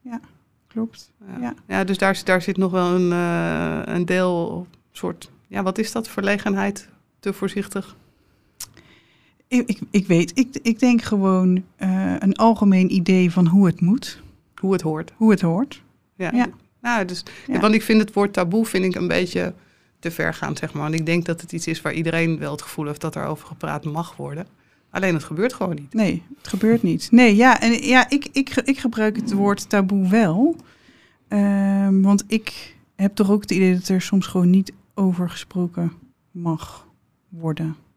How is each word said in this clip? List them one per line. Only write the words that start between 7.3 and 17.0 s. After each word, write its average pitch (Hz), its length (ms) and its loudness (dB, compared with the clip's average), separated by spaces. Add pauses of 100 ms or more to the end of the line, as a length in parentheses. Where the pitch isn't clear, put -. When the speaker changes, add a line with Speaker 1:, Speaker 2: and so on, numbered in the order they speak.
Speaker 2:
voorzichtig? - 640 -8 (1500)
Speaker 1:
Ik, 247 200 0
ik, 208 100 -4 (120)
ik 196 160 0
weet, 175 320 2
ik, 247 240 0
ik 226 160 0
denk 240 240 2
gewoon, 185 600 2 (140)
eh, 190 420 -2
een 196 180 2
algemeen 196 580 4
idee 180 360 4
van 175 160 4
hoe 190 200 6
het 165 140 0
moet. 190 420 -2 (380)
Speaker 2:
Hoe 190 120 0
het 180 100 0
hoort. 156 340 -6
Speaker 1:
Hoe 220 140 4
het 190 100 4
hoort. 180 420 -2 (340)
Speaker 2:
Ja. 180 160 -4
Speaker 1:
Ja. 240 140 2 (340)
Speaker 2:
Nou, 240 240 -2